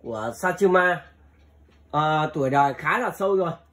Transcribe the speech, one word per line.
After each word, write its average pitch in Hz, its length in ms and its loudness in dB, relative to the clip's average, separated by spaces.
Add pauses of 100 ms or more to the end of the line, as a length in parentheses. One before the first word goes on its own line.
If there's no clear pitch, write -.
của 113 320 -8
Sachima. 180 680 2 (840)
À, 151 420 0
tuổi 139 160 -2
đời 139 240 2
khá 156 260 -2
là 226 180 -2
sâu 196 180 0
rồi. 180 160 0 (220)